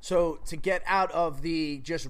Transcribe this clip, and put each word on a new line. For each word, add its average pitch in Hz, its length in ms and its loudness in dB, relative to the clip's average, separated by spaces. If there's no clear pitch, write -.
So 170 460 2
to 170 100 -4
get 180 300 0
out 190 260 2
of 160 300 0
the 156 360 -2
just 139 320 -4